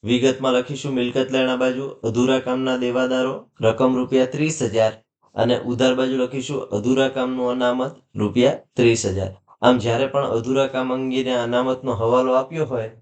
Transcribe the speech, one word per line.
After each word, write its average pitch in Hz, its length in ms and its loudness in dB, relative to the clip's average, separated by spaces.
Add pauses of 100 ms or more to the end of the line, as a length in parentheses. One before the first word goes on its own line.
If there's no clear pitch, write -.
વિગતમાં 123 480 0
લખીશું 131 420 -4
મિલકત 127 360 -2
લેણા 131 260 0
બાજુ 127 320 -2
અધૂરા 123 520 0
કામના 127 360 -2
દેવાદારો, 127 720 -2 (100)
રકમ 127 360 2
રૂપિયા 127 300 2
ત્રીસ 151 360 -2
હજાર 110 300 2 (420)
અને 117 240 2
ઉધાર 127 360 0
બાજુ 131 220 0
લખીશું 127 520 -4
અધૂરા 127 400 2
કામનું 127 420 -2
અનામત 127 440 0 (220)
રૂપિયા 113 420 2 (180)
ત્રીસ 117 300 4
હજાર. 95 260 -2 (300)
આમ 123 160 6
જ્યારે 120 280 0
પણ 139 180 -2
અધૂરા 131 420 0
કામ 131 280 -4
અંગેના 127 480 -2
અનામતનો 127 520 0
હવાલો 123 380 2
આપ્યો 143 340 0
હોય 113 220 -6 (140)